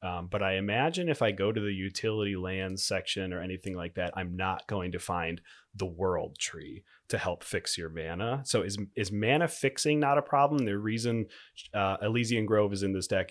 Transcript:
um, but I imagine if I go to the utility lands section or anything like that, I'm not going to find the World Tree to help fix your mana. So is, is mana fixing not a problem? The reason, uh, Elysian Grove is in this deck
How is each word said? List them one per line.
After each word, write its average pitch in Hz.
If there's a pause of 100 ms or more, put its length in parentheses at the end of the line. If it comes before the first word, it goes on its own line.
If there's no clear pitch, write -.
um, 90
but 101
I 95
imagine 139
if 147
I 110
go 98
to 113
the 104
utility 101
lands 95
section 95
or 90
anything 92
like 87
that, 87
I'm 90
not 92
going 92
to 87
find 85 (320)
the 98
World 87
Tree 80 (280)
to 110
help 87
fix -
your 82
mana. 87
So 113
is, 101 (200)
is 104
mana 123
fixing 151
not 143
a 143
problem? 143
The 101
reason, 113 (460)
uh, 98
Elysian 113
Grove 104
is 98
in 98
this 95
deck 95